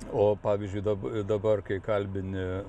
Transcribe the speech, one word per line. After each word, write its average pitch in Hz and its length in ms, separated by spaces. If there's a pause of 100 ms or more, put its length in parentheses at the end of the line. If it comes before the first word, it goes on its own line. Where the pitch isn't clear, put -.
O 104 260
pavyzdžiui, 101 500
dab-, 107 240 (120)
dabar, 104 420
kai 98 180
kalbini 98 640 (240)